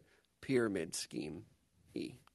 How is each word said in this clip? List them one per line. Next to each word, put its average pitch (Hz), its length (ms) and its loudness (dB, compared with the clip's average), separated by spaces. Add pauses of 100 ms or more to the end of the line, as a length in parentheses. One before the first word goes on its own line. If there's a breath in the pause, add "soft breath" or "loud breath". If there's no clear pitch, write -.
(420)
pyramid 107 520 2
scheme-y. - 1200 -8 (220)